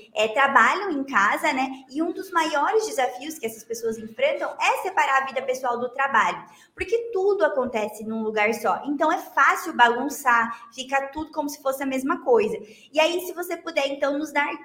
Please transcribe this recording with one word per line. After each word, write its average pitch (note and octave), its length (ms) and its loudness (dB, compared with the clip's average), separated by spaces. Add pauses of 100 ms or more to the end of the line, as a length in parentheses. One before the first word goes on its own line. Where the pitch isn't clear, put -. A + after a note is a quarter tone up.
(160)
é, A3 140 2
trabalham C#4 640 4
em C4+ 120 -2
casa, C4+ 480 2
né, C4 180 -2 (200)
e C#4 120 -4
um F4+ 120 -2
dos F#4+ 180 -10
maiores D#4+ 560 2
desafios C4+ 500 -2
que - 80 -8
essas - 200 -10
pessoas A3+ 320 -6
enfrentam C4 600 -2
é A4 240 0
separar C#4 420 2
a - 20 -4
vida B3+ 160 -4
pessoal B3+ 360 -2
do B3 120 -4
trabalho, A3+ 520 0 (320)
porque A#4 380 -2
tudo G4 320 2
acontece A#3+ 600 -2
num A3+ 180 -4
lugar G#3+ 300 0
só, A3 320 -2
então D4 260 0
é F#4 60 0
fácil D#4+ 580 0
bagunçar, A#3+ 960 2
fica C4+ 360 -2
tudo D#4 240 -10
como C#4+ 160 -2
se - 120 -12
fosse C4+ 220 -2
a - 20 -4
mesma C4 380 -2
coisa. A3 340 4 (360)
E C#4 40 0
aí, E4 280 4
se F4+ 80 -8
você F4 240 -6
puder, D#4 300 -2
então, C#4 300 0
nos D4 140 -4
dar D4 180 0 (160)